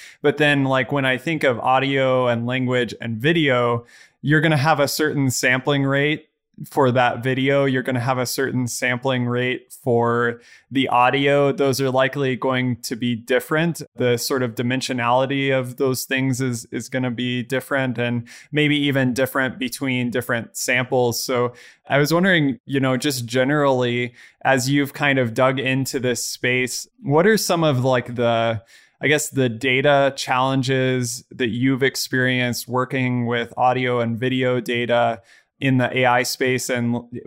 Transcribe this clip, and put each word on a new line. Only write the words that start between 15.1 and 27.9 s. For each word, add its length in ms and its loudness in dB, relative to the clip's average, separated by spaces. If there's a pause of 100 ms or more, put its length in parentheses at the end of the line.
of 200 -6
those 260 0
things 360 -2
is, 260 -4
is 220 -10
gonna 220 -4
be 320 -4
different, 560 -2
and 300 -4 (240)
maybe 240 2
even 380 2
different 440 -2
between 540 -4
different 440 -4
samples. 680 0
So 300 0 (340)
I 100 0
was 160 2
wondering, 520 2
you 140 -2
know, 160 2
just 300 -2
generally, 880 0 (300)
as 260 2
you've 240 2
kind 240 0
of 160 0
dug 260 2
into 400 -2
this 280 -2
space, 600 -2 (140)
what 240 4
are 120 6
some 260 0
of, 200 2
like, 300 0